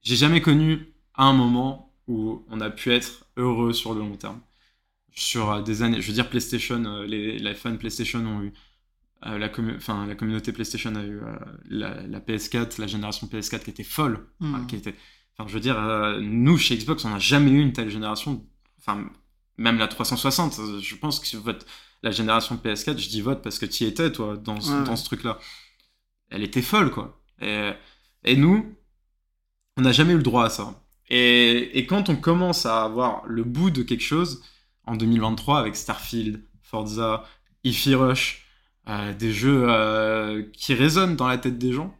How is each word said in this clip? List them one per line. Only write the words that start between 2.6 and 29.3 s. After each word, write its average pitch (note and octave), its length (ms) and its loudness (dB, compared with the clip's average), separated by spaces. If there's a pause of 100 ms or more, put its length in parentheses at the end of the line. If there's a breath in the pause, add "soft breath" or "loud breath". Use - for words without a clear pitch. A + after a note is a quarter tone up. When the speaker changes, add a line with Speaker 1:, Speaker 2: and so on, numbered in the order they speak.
Speaker 1:
a G#2+ 80 -4
pu G#2+ 240 -2
être - 320 0 (100)
heureux A#2+ 380 2
sur A2+ 200 -4
le G#2+ 60 -4
long G#2 160 -6
terme. G#2 240 -12 (720)
Sur, G#2+ 380 -2
euh, G#2 120 -2
des A2 180 -2
années, A#2 180 2
je F#2+ 80 -4
veux G#2+ 60 -4
dire, A#2+ 160 0
PlayStation, A#2+ 560 -2
euh, G#2 200 -8
les, A2 340 -4
les G#2 160 -6
fans A#2 200 -6
PlayStation A2+ 440 -6
ont G#2+ 240 -4
eu, G2+ 100 -10 (720 soft breath)
euh, G#2+ 140 -8
la G#2 100 -4
commu-, A2+ 260 -6
enfin, G2+ 300 -6
la G#2 80 -8
communauté A2 380 -4
PlayStation A2 440 -8
a G#2 60 -6
eu, G#2 220 -10
euh, A2 120 -12 (320)
la, G#2 380 -8
la G2+ 140 -10
P A2 160 -6
S G2+ 140 -6
quatre, A#2+ 280 -4
la G#2+ 80 -6
génération G#2 400 -6
P A2 140 -8
S G2+ 100 -8
quatre A2 140 -8
qui A2 80 -12
était A2 120 -14
folle, B2 440 -4 (120)
Speaker 2:
Hmm. D3+ 160 -4
Speaker 1:
euh, B2 120 -6
qui A#2+ 80 -8
était... G2+ 180 -10 (420 soft breath)
Enfin, G#2+ 140 -12
je G2+ 60 -12
veux G#2+ 40 -2
dire, A#2 200 0
euh, G#2+ 420 -2
nous, A#2+ 380 6
chez - 180 2
Xbox, A#2 260 -4
on A2+ 60 -2
n'a G#2 80 -2
jamais C#3+ 320 6
eu C#3 100 8
une C#3 140 4
telle A2+ 160 -4
génération, G#2+ 560 -6 (340)
enfin, G#2 260 -6 (520)
même A#2 220 2
la G#2+ 80 2
trois - 180 -4
cent B2 120 -2
soixante, C#3+ 420 0
euh, G#2+ 200 -8
je G2 160 -10
pense D3+ 240 -6
que - 180 -8
votre... G#2+ 280 -8 (380 loud breath)
la A2+ 80 -2
génération A2 460 0
P A2+ 120 -4
S G#2 140 -4
quatre, D3 160 -2
je F#2 100 -8
dis G#2+ 120 -6
vote C3 200 -2
parce - 160 -8
que - 80 -4
t'y A#2+ 200 -2
étais, D3 260 0
toi, G#2 260 -6
dans G#2+ 240 -8
ce, C#3+ 100 -2
Speaker 2:
Ouais, C#3+ 120 0
Speaker 1:
dans C3 80 -2
Speaker 2:
ouais. A#2 60 -2
Speaker 1:
ce - 80 -6
truc-là. A2+ 340 -6 (920 loud breath)
Elle G#2 140 -6
était G#2 180 0
folle, D#3 300 2
quoi. - 300 -10 (200)
Et, G#2 300 -4 (520 soft breath)
et B2+ 120 4
nous, F#3+ 400 4 (1000)